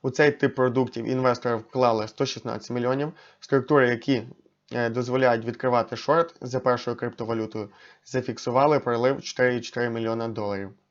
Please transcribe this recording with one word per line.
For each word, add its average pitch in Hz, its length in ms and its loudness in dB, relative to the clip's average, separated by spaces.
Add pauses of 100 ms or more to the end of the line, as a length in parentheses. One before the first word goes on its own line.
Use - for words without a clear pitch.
У 135 80 -2
цей 147 220 4
тип 143 240 0
продуктів 127 500 0
інвестори 123 500 0
вклали 113 520 0
сто - 180 -4
шістнадцять 117 460 -8
мільйонів. 131 420 -2 (260)
Структури, 135 500 4
які, 120 340 0 (480)
е, 120 180 0
дозволяють 120 560 0
відкривати 120 500 0
шорт 165 460 0
за 127 180 -6
першою 123 380 0
криптовалютою, 110 720 -6 (360)
зафіксували 127 760 0
прилив 123 420 0
чотири 123 340 0
і 120 60 -4
чотири 120 280 -4
мільйона 113 380 -2
доларів. 101 420 -6 (220)